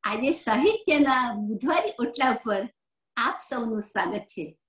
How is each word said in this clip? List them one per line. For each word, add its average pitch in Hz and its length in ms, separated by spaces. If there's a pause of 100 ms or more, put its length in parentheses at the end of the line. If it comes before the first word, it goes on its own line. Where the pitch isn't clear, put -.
આજે 226 280
સાહિત્યના 269 1000
બુધવારી 214 680
ઓટલા 254 460
પર 208 240 (460)
આપ 285 240 (100)
સૌનું 226 320
સ્વાગત 185 380
છે. - 500